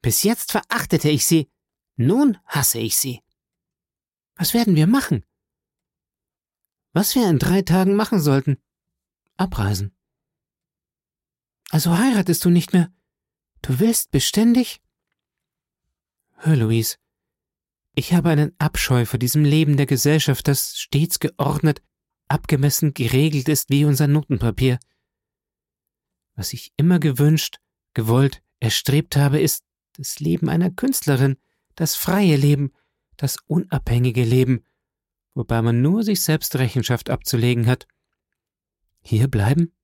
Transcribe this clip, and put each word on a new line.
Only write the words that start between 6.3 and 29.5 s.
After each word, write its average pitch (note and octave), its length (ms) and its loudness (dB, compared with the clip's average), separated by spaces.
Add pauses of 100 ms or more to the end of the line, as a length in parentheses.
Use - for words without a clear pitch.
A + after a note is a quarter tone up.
„Was - 240 0
wir A#3+ 120 2
in D3 120 2
drei F#3+ 220 0
Tagen F#3+ 340 2
machen G#3 240 0
sollten? C#3 380 0 (800)
Abreisen.“ G#2 560 -4 (1800)
„Also E3+ 280 0
heiratest G3+ 460 0
du F3 60 4
nicht F3 220 2
mehr? F3 200 2 (680)
Du B2+ 180 -2
willst A3+ 320 0
beständig?“ A#3 680 2 (1600)
Hör, D#3 200 0
Louise, A2+ 420 0 (960)
ich - 180 -4
habe E3+ 160 2
einen D3+ 300 0
Abscheu B2+ 480 0
vor A#2+ 120 -6
diesem B2 260 0
Leben D3 320 2
der C#3 100 2
Gesellschaft, D3 640 0
das - 300 -4
stets - 400 -2
geordnet, D3 640 -2 (460)
abgemessen, C#3+ 680 0
geregelt C#3 540 0
ist D3+ 220 -2
wie C#3 140 2
unser D3 220 2
Notenpapier. B2+ 720 0 (1600)
Was - 180 -10
ich - 240 -14
immer E3+ 220 2
gewünscht, D3 640 0 (340)
gewollt, A#2+ 480 0 (180)
erstrebt C#3 560 -2
habe, C#3+ 240 2
ist - 240 -2 (280)